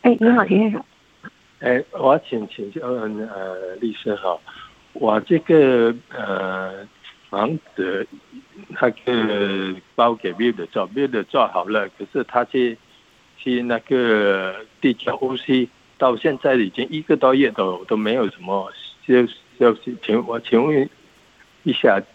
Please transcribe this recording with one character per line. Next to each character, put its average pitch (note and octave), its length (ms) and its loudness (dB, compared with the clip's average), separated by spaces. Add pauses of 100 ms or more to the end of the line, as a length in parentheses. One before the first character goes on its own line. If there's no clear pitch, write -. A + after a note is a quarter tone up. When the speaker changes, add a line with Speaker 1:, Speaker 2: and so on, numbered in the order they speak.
Speaker 1:
哎， A#3+ 160 6
你 A3 100 6
好， A#3+ 160 4
田 F#3+ 140 4
先 G#3+ 120 2
生。 A#3+ 120 -6 (760)
Speaker 2:
哎， B2+ 320 0
我 C#3+ 280 2 (100)
请， A2 200 -4
请 G2+ 220 -12
教， D#3+ 160 -10
呃， G#2 920 -8
律 A2+ 140 -2
师 G#2+ 220 -6
好。 F2+ 240 -4 (540)
我 A2 280 2
这 E3 180 2
个， C3 560 4 (140)
呃， F#2+ 760 -6 (440)
房 A2+ 280 -2 (180)
子， F#2+ 320 -4 (600)
那 - 240 0
个 G2+ 840 -2 (200)
包 A#2+ 180 4
给 A2+ 200 -6
builder G#2 340 -2
做， G2 220 -4
builder B2 340 -2
做 B2 240 2
好 F2+ 160 -2
了， G2+ 340 -2
可 G2+ 160 -10
是 C3+ 120 -2
他 B2 200 0
去， A#2+ 320 -2 (600)
去 B2 260 -2
那 A#2+ 160 -2
个 G#2+ 760 2 (280)
递 C3 120 4
交 - 220 -4
O C3 220 -4
C， B2 300 0 (300)
到 B2+ 180 2
现 C#3 240 -2
在 C3+ 160 2
已 G#2+ 140 0
经 B2+ 220 -8
一 D#3 100 -8
个 D#3 160 0
多 C3 160 4
月 C3+ 180 4
都， F#2+ 340 -4
都 A2+ 120 -2
没 G#2+ 160 0
有 A#2 160 0
什 - 120 -16
么 F#2+ 300 -4 (360)
消-， B2+ 60 4 (440)
消 A#2+ 240 4
息。 B2 220 -10
请， A2 240 0
我 - 140 -6
请 A#2+ 220 2
问 D3 260 0 (760)
一 D3 100 0
下， G2+ 280 4 (140)